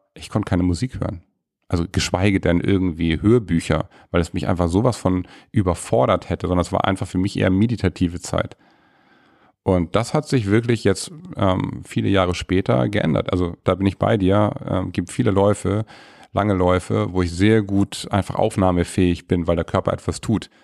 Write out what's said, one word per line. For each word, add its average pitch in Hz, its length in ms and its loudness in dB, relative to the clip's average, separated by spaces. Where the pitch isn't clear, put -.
ich - 140 -18
konnte 104 200 -2
keine 90 140 2
Musik 90 360 -2
hören. - 220 -6
Also 85 220 0
geschweige 95 500 0
denn 87 200 2
irgendwie 82 600 0
Hörbücher, 87 680 2
weil 87 120 0
es 85 120 -4
mich - 140 -4
einfach 87 200 0
sowas 107 300 0
von 92 300 -2
überfordert 95 760 0
hätte, - 180 -4
sondern 90 180 2
es - 60 -10
war - 140 0
einfach 95 200 -2
für 90 140 -4
mich 95 180 -2
eher 95 140 2
meditative 95 680 0
Zeit. - 380 -6
Und 90 340 0
das 113 200 -2
hat 151 120 -2
sich 117 220 0
wirklich 113 340 2
jetzt, - 280 0
ähm, 95 480 0
viele 110 240 -2
Jahre 92 240 2
später 113 560 0
geändert. 82 420 0
Also 90 320 -2
da 95 120 2
bin 98 100 -2
ich 95 140 0
bei 107 180 2
dir, 98 340 2
ähm, 92 240 -4
gibt 87 200 -6
viele 120 180 0
Läufe, 98 560 2
lange 101 220 0
Läufe, 92 560 0
wo 92 100 0
ich 87 100 0
sehr 107 300 4
gut 98 480 -2
einfach 98 260 -2
aufnahmefähig 90 920 0
bin, 87 180 0
weil 85 100 2
der 85 100 -2
Körper - 280 -2
etwas - 280 -6
tut. 101 280 -2